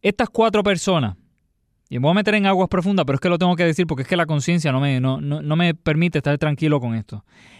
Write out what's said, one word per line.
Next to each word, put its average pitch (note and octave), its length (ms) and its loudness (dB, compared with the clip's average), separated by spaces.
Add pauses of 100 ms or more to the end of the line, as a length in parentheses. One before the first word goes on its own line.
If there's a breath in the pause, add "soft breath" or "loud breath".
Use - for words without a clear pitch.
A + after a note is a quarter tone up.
Estas G#3+ 260 0
cuatro G#3+ 360 2
personas, E3+ 520 0 (720)
y B2 120 -6
me - 20 0
voy D3 80 4
a F3+ 40 4
meter G#3+ 200 2
en G3+ 120 2
aguas F#3+ 220 2
profundas, F#3 380 0
pero C3+ 80 0
es C3+ 60 -2
que F3+ 80 0
lo F3 100 2
tengo F3+ 160 2
que F3 100 0
decir E3 220 0
porque C#3 160 -6
es B2+ 60 -8
que F#3 80 0
la E3+ 100 0
conciencia D#3 460 0
no C3 80 0
me, C#3 180 0
no, C3 220 -2
no, D3 200 -4
no D3+ 160 -2
me E3+ 180 0
permite D#3+ 440 -2
estar C#3+ 200 0
tranquilo D3+ 420 0
con A#2 160 -4
esto. G#2 280 -10 (360 soft breath)